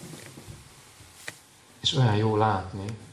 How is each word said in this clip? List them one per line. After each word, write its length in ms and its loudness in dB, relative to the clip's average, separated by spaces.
És 140 0
olyan 220 6
jó 200 2
látni 500 0